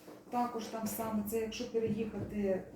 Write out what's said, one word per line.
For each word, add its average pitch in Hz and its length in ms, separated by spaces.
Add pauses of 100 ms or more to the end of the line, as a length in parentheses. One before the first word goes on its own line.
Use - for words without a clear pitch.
(300)
також 240 360
там 214 220
саме, 214 400
це 226 140
якщо 220 300
переїхати 208 920 (120)